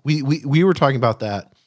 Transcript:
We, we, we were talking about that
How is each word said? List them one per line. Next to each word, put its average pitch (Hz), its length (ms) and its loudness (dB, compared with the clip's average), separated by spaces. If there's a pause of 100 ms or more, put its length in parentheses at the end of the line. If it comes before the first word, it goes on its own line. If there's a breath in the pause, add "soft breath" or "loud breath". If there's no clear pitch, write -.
We, 151 180 -2
we, 147 220 -2
we 143 180 2
were 185 120 4
talking 139 220 0
about 117 240 0
that 101 340 -8 (120)